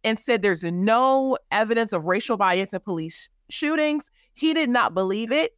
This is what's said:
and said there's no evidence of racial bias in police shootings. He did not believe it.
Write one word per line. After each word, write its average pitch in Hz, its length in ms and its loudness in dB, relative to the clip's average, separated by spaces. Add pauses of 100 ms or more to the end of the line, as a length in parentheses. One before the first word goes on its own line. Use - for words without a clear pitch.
and 220 160 0
said 233 220 0
there's 180 220 0
no 247 720 2 (140)
evidence 226 420 0
of 160 120 -2
racial 202 320 0
bias 190 360 0
in 185 80 -6
police 165 480 -8 (200)
shootings. 302 600 -2 (220)
He 320 200 0
did 302 160 0
not 233 240 0
believe 190 380 -2
it. 311 260 0